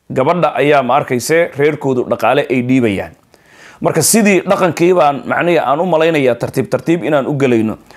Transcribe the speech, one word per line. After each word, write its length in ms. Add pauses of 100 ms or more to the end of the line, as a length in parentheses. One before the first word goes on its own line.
Gabadha 460
ayaa 280
ma 120
arkaysa 600
reerkoodu 520
dhaqaale 400
ay 140
dhiibayaan. 480 (680)
Marka 200
sidii 400
dhaqankii 520
baan 340
macnihi 320
aan 200
u 60
malaynayaa 500
tartiib 340
tartiib 340
inaan 240
u 100
gelayno. 400 (200)